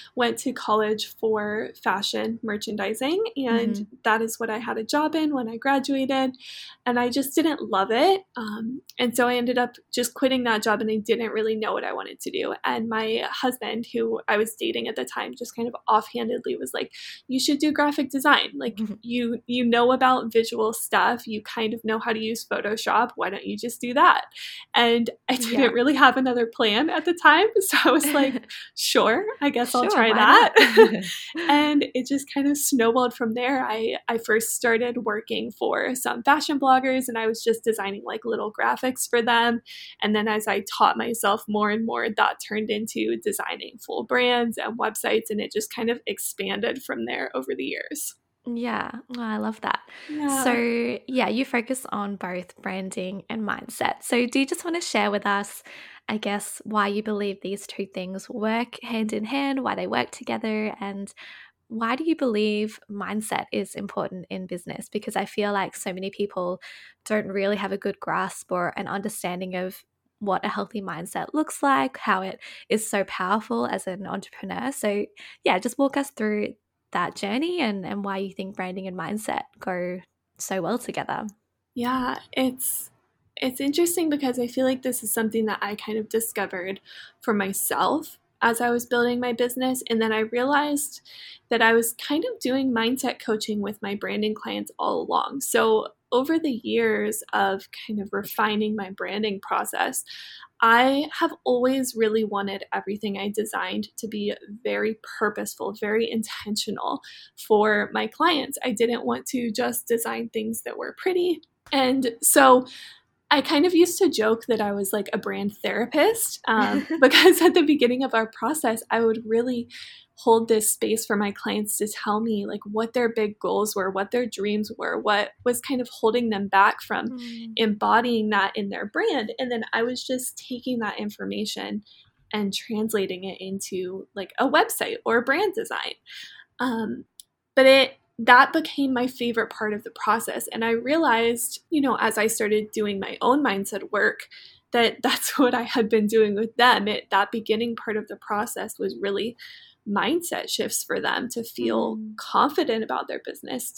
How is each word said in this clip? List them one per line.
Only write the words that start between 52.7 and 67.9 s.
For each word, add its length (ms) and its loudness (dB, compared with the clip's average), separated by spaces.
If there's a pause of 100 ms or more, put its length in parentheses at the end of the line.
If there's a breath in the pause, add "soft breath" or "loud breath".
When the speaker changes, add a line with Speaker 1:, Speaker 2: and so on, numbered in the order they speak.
Speaker 2:
and 120 -6
mindset. 640 -6
So 220 2
do 140 0
you 60 2
just 180 -6
wanna 160 -4
share 320 0
with 140 -2
us, 380 -4 (440 loud breath)
I 100 -2
guess, 460 -6
why 240 0
you 160 -2
believe 380 -4
these 260 -8
two 260 -8
things 360 -8
work 540 -4
hand 280 -2
in 140 -2
hand, 400 -2
why 100 0
they 120 -4
work 240 -2
together, 680 -4
and 340 -8 (540 loud breath)
why 300 -2
do 80 -6
you 100 2
believe 640 0 (100)
mindset 640 -4
is 240 -4
important 540 -6
in 180 -8
business? 400 -10
Because 300 -6
I 80 -2
feel 260 -2
like 240 -4
so 160 -8
many 180 -8
people 520 -4 (420 loud breath)
don't 240 -2
really 300 0
have 160 -4
a 40 -2
good 220 -6